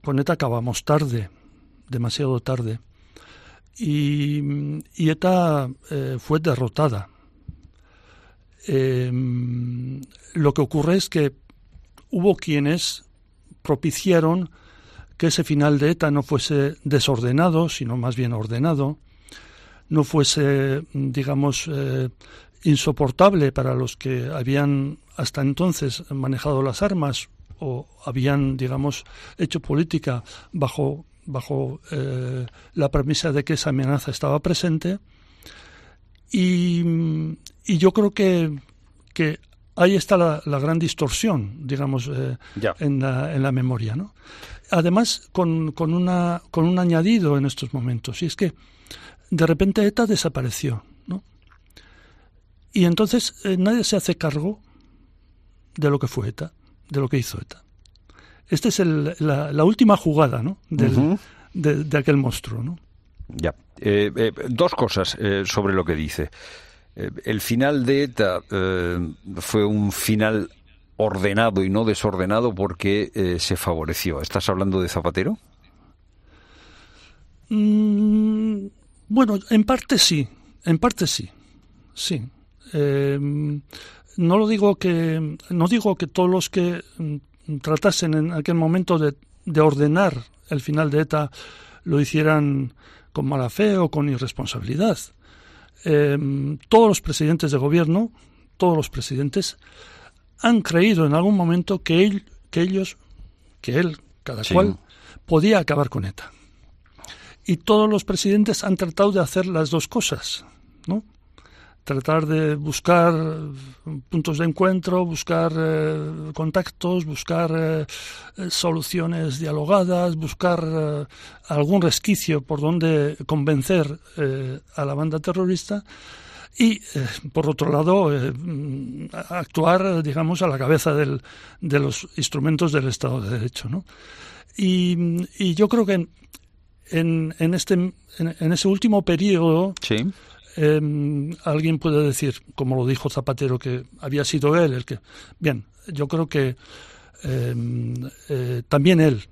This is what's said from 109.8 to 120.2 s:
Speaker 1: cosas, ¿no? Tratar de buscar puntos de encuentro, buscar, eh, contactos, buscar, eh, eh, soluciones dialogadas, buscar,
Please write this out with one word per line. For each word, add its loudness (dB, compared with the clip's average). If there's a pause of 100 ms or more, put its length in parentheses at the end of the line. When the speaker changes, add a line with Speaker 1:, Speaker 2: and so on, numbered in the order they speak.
Speaker 1:
cosas, -6 (400)
¿no? -4 (800)
Tratar 0
de 0
buscar 4 (960)
puntos -2
de 0
encuentro, 2
buscar, -2
eh, -2
contactos, -2
buscar, -4
eh, -2 (520)
eh, -8
soluciones -4
dialogadas, 0
buscar, -2